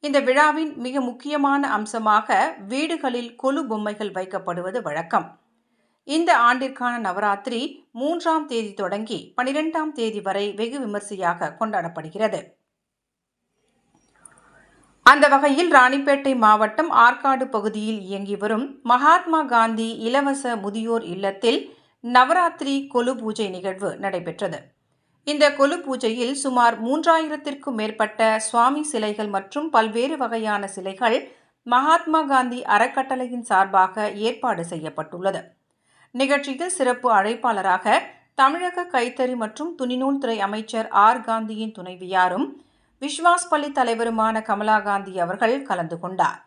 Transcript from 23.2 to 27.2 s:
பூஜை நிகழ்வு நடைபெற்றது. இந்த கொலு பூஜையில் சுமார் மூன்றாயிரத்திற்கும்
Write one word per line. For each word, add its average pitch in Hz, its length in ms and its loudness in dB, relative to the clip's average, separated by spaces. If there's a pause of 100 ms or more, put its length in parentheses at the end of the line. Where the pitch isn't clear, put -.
பூஜை 214 360 -4
நிகழ்வு 190 340 -6 (140)
நடைபெற்றது. 175 560 -6 (680)
இந்த 294 180 2 (160)
கொலு 294 240 2
பூஜையில் 247 500 -2 (100)
சுமார் 240 420 2
மூன்றாயிரத்திற்கும் 294 960 -2